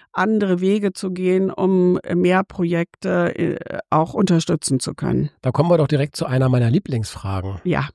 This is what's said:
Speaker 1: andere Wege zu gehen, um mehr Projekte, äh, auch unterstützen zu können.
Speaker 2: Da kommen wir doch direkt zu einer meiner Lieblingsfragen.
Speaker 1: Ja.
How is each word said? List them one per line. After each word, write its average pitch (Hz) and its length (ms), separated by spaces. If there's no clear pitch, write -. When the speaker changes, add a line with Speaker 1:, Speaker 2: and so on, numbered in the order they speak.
Speaker 1:
andere 196 480
Wege 196 320
zu 190 180
gehen, 185 400
um 185 480
mehr 180 300
Projekte, 175 920
äh, - 440
auch 156 240
unterstützen 165 640
zu - 160
können. 139 360
Speaker 2:
Da 131 80
kommen 170 200
wir 170 80
doch 143 100
direkt 143 260
zu 165 120
einer 131 220
meiner 120 220
Lieblingsfragen. 98 920
Speaker 1:
Ja. 147 300